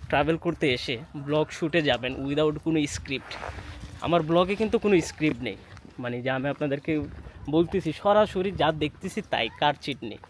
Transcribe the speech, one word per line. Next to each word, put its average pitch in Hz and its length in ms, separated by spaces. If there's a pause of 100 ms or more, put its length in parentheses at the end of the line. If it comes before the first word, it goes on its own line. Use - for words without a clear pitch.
ট্রাভেল 147 280
করতে 156 380
এসে 120 240 (180)
ব্লগ 147 340
শ্যুটে 165 320
যাবেন 127 440
without 151 320
কোনো 160 280
স্ক্রিপ্ট, - 500 (640)
আমার 165 220
ব্লগে 175 320
কিন্তু 214 240
কোনো 208 220
স্ক্রিপ্ট 151 420
নেই, 101 140 (420)
মানে 123 240
যে 127 80
আমি 131 180
আপনাদেরকে 143 520 (500)
বলতেছি 165 420
সরাসরি 202 580
যা 160 220
দেখতেছি 156 580
তাই, 113 180 (120)
কার 147 200
চিট 143 220
নেই। 104 160 (120)